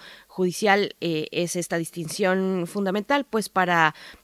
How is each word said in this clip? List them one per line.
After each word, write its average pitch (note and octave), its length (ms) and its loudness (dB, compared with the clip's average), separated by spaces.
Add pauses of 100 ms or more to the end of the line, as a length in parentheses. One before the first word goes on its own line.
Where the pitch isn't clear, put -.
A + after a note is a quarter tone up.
(280)
judicial, G3 760 2
eh, D#3+ 300 -2
es E3+ 240 -2
esta F3 220 -4
distinción F#3 880 0
fundamental, G3+ 600 0
pues, A3 220 -2
para E3+ 460 2 (280)